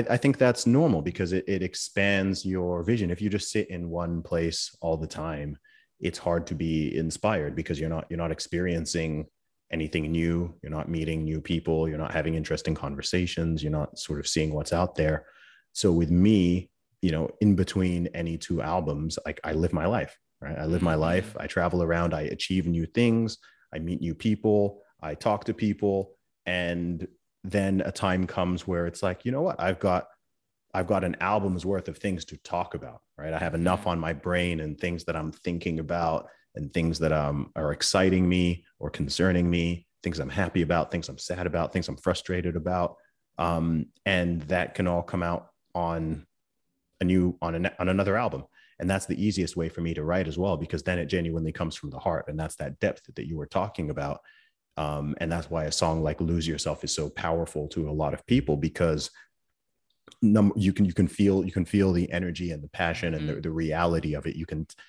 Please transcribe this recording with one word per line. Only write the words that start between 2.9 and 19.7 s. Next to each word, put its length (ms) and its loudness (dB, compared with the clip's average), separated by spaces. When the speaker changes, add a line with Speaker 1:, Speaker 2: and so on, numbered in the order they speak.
Speaker 1:
If 100 -4
you 80 0
just 220 -2
sit 200 -2
in 200 -6
one 320 -2
place 580 -2
all 160 0
the 100 -6
time, 520 -8
it's 180 -4
hard 280 0
to 80 -6
be 420 0
inspired 600 -2
because 240 -4
you're 100 -2
not, 180 -4
you're 100 -6
not 120 -2
experiencing 960 -2
anything 400 -2
new. 500 0
You're 80 -12
not 180 -4
meeting 360 -2
new 160 -2
people. 480 0
You're 100 -4
not 140 -4
having 220 0
interesting 400 -2
conversations. 880 -2
You're 100 -2
not 260 -4
sort 220 -6
of 80 -6
seeing 260 0
what's 180 -2
out 220 2
there. 320 0
So 200 4
with 180 4
me, 600 6
you 100 2
know, 180 0
in 120 8
between 600 2
any 240 -4
two 240 -2
albums, 640 -2
like, 180 -6
I 80 -2
live 220 2